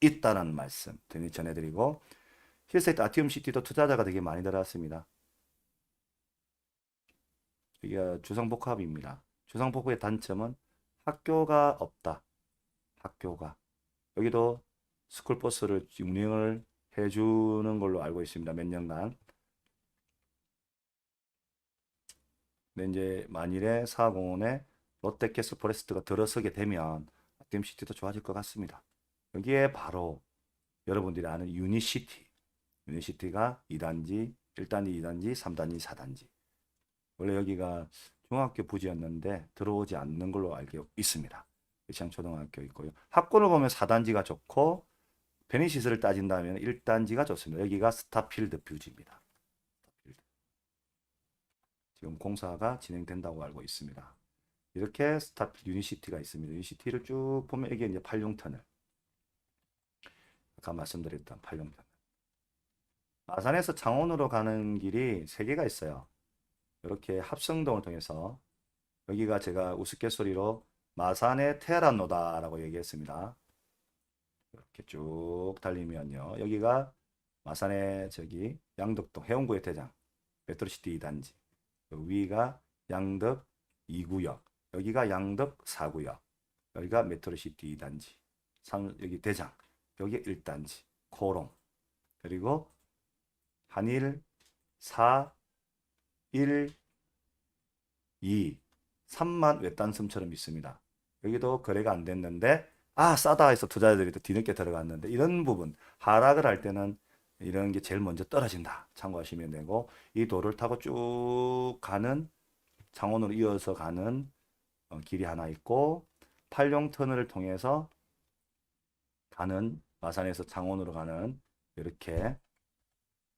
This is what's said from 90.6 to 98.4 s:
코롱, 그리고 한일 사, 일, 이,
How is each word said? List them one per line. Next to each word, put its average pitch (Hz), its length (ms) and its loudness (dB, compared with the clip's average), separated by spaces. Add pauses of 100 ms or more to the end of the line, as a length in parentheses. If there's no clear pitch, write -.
코롱, 98 400 -2 (720)
그리고 101 500 -4 (960)
한일 131 540 -2 (580)
사, 131 520 4 (1000)
일, 143 440 2 (1500)
이, 95 340 0 (520)